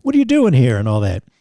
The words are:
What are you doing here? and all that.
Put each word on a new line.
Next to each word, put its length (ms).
What 140
are 40
you 60
doing 300
here? 240
and 100
all 120
that. 220